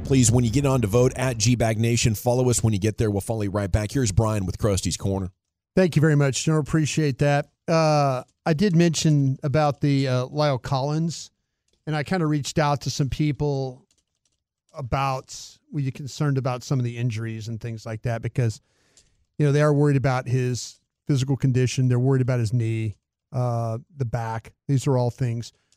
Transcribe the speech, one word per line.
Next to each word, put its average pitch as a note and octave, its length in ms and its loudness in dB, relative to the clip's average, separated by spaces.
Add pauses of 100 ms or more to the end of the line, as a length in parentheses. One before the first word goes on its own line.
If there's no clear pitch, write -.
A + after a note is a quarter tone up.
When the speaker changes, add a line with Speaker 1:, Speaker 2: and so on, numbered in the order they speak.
Speaker 1:
Please, C3 260 4
when B2 140 4
you A2+ 80 0
get C#3 140 0
on C3 160 2
to A2 60 0
vote, A#2+ 280 4
at B2+ 220 -4
G A#2 180 2
Bag A2 240 0
Nation, A#2 340 2
follow B2 360 0
us A#2 120 0
when A2 120 2
you G2 60 0
get G#2 180 -2
there. A2 120 0
We'll G2+ 120 -2
follow A2 220 -4
you G2+ 60 -4
right G2+ 220 -4
back. G#2+ 220 -2
Here's B2 180 0
Brian G#2+ 340 0
with F2 120 -6
Krusty's F#2+ 400 0
Corner. F#2+ 340 -4 (460)
Speaker 2:
Thank F#3 180 2
you D3+ 60 4
very D3+ 160 4
much, C#3 260 0
General. D#3 180 0
Appreciate D3+ 580 -2
that. C#3+ 280 0 (220)
Uh, D3 540 2 (220)
I E3 60 2
did E3 240 2
mention D3+ 680 4
about D3 360 0
the, C#3 300 0
uh, B2+ 160 0
Lyle C#3+ 320 -2
Collins, D3 760 -4 (560)
and D#3 80 -2
I D3+ 80 -2
kinda F3+ 220 0
reached D3+ 340 -2
out D3 220 2
to - 80 -4
some C#3 180 -2
people C#3 800 -4 (880)
about, C3+ 840 -4 (140)
were D#3+ 80 -4
you C3+ 140 -2
concerned C#3+ 440 -2
about B2+ 280 -4
some C#3 140 -2
of B2 40 0
the A#2+ 140 -6
injuries A2+ 500 -4
and A2+ 140 -8
things A2+ 240 -10
like A2+ 160 -8
that? A#2 200 -4
Because, A#2 380 -2 (800)
you D3 80 2
know, C#3 80 4
they D3 80 4
are D3+ 120 4
worried C#3+ 220 4
about B2+ 320 0
his B2+ 540 -4 (260)
physical C3+ 300 2
condition. B2+ 500 2
They're B2 100 4
worried C3 240 2
about B2 180 0
his G#2+ 120 0
knee, A2+ 460 -2 (340)
uh, A#2 460 -4 (180)
the C3+ 100 -4
back. A2+ 460 -6 (160)
These C3+ 180 0
are C3+ 120 2
all B2 140 0
things. A#2+ 420 -6 (240)